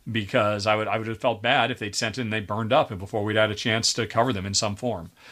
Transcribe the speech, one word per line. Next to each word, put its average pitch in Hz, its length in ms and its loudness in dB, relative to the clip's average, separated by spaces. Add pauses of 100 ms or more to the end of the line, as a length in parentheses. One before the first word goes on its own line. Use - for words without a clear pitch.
(100)
Because 104 560 0
I 107 80 6
would, 107 140 0
I 101 80 0
would 110 100 -4
have 110 140 -6
felt 113 220 0
bad 120 280 2
if 120 80 -6
they'd 101 160 -6
sent 110 220 -2
it 131 60 -4
and 107 100 -4
they 107 80 -2
burned 104 320 -2
up 147 180 4
and 98 80 -6
before 101 260 -4
we'd 107 120 0
had 107 140 6
a 107 40 -4
chance 113 380 0
to 113 140 -2
cover 120 260 2
them 95 140 -4
in 98 80 -2
some 101 200 0
form. 95 360 -6 (220)